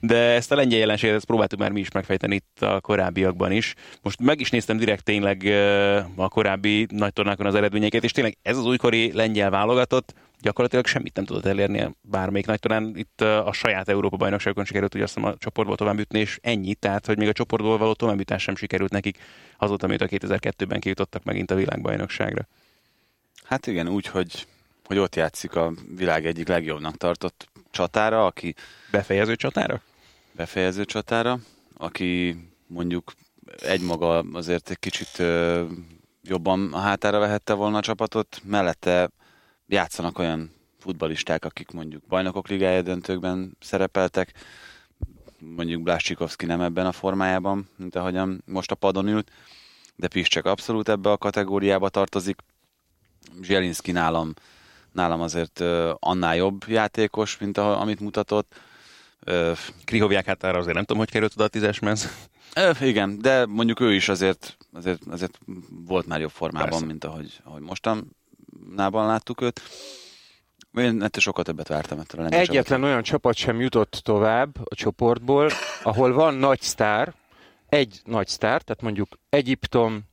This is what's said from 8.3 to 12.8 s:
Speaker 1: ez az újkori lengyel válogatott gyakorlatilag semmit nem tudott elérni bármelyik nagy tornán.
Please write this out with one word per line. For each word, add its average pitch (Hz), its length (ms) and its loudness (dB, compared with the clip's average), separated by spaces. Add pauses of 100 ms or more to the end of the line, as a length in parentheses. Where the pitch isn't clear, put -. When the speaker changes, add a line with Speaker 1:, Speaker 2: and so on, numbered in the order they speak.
Speaker 1:
ez 120 140 0
az 127 100 -2
újkori 117 460 2
lengyel 104 380 2
válogatott 123 640 2 (260)
gyakorlatilag 123 460 2
semmit - 300 -4
nem 98 80 -2
tudott 101 220 -6
elérni 101 420 0 (120)
bármelyik 98 460 -2
nagy 107 140 0
tornán. 110 360 0